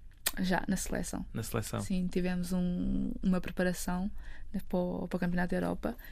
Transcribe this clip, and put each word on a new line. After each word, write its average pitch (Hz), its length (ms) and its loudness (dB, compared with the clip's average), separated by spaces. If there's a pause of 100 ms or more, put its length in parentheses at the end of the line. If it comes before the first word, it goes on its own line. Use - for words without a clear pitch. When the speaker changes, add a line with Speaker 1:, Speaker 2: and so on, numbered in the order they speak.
(420)
Speaker 1:
Já, 180 260 4
na 185 80 2
seleção. - 580 -2
Speaker 2:
Na 113 80 -4
seleção? 110 380 -2
Speaker 1:
Sim, 180 320 0
tivemos 180 400 0
um, 185 600 2 (120)
uma 185 160 6
preparação, 180 720 0 (420)
né, 196 140 0
para 190 100 0
o, 180 300 0
para 180 100 0
o - 20 -6
Campeonato 175 320 2
da 180 60 4
Europa 175 380 0 (160)